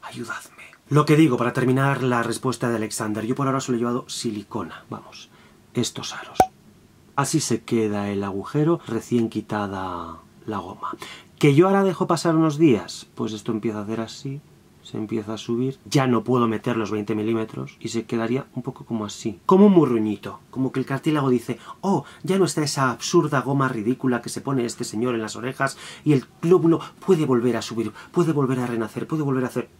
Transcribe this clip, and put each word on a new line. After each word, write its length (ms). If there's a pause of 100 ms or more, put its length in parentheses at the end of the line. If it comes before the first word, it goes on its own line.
Ayudadme. 600 (260)
Lo 160
que 100
digo, 220
para 160
terminar 480
la 200
respuesta 460
de 80
Alexander, 480
yo 120
por 100
ahora 140
solo 160
he 20
llevado 300
silicona, 840
vamos, 400 (420)
estos 400
aros. 260 (800)
Así 220
se 240
queda 480
el 140
agujero, 640
recién 420
quitada 880 (280)
la 120
goma. 380 (420)
Que 160
yo 140
ahora 160
dejo 240
pasar 260
unos 240
días, 560
pues 180
esto 200
empieza 260
a 40
hacer 180
así, 400 (420)
se 160
empieza 360
a 40
subir, 460
ya 240
no 160
puedo 240
meter 280
los 140
veinte 240
milímetros 640
y 120
se 140
quedaría 420 (100)
un 80
poco 200
como 200
así, 420
como 200
un 80
murruñito, 680 (100)
como 220
que 80
el 60
cartílago 440
dice, 300 (220)
"Oh, 220 (200)
ya 120
no 100
está 180
esa 260
absurda 520
goma 260
ridícula 520
que 80
se 120
pone 240
este 180
señor 320
en 80
las 140
orejas 420 (260)
y 100
el 120 (160)
glóbulo 380 (260)
puede 200
volver 300
a 60
subir, 300 (180)
puede 220
volver 260
a 80
renacer, 400
puede 160
volver 220
a 40
hacer". 320